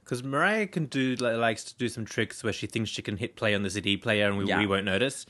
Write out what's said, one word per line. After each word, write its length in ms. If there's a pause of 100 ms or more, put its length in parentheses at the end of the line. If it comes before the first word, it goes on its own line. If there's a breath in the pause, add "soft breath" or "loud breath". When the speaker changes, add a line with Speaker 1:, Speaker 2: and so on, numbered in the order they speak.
Speaker 1:
'cause 180
Mariah 460
can 180
do, 300
li-, 180
likes 300
to 140
do 100
some 180
tricks 380
where 100
she 140
thinks 240
she 100
can 160
hit 200
play 180
on 80
the 60
C 120
D 160
player 300
and 100
we, 80
Speaker 2:
Yeah. 140
Speaker 1:
we 80
won't 180
notice. 440